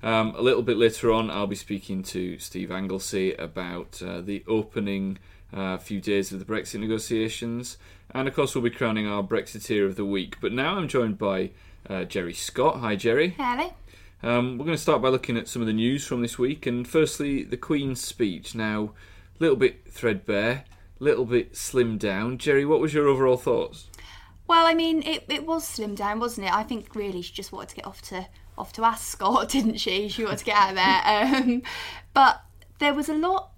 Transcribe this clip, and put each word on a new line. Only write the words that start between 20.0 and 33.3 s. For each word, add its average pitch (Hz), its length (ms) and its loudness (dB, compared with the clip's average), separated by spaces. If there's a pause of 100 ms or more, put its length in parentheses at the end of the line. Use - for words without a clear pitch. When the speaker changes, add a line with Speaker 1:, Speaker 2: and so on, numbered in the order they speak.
Speaker 1:
little 131 280 2
bit 120 260 0
slimmed 117 460 0
down. 110 400 -2
Jerry, 139 260 4
what 151 160 4
was 151 140 0
your 147 120 4
overall 131 300 6
thoughts? - 520 -2 (580)
Speaker 2:
Well, 330 180 8
I 330 80 6
mean, 330 300 2
it, - 260 -4
it 294 160 -2
was 330 180 -2
slimmed 208 340 -8
down, 208 240 -4
wasn't 233 260 -4
it? 180 80 2
I 214 80 2
think 220 320 -8
really 202 260 -4
she - 140 -12
just - 180 -10
wanted - 160 -10
to - 60 -20
get - 120 -12
off 190 220 -14
to, 185 180 -8 (300)
off - 160 -10
to 226 100 -6
Ascot, 220 680 2
<laughs> - 20 -6
didn't 226 260 2
she? 202 320 -2
She 220 160 -4
wanted 196 140 -2
to - 80 -10
get 208 100 4
out 196 140 6
of 190 60 -4
there. 190 580 4
<laughs> - 20 -
Um, 247 260 2 (520)
but 269 260 8 (380)
there 294 160 4
was 294 160 -2
a 311 40 0
lot 359 440 0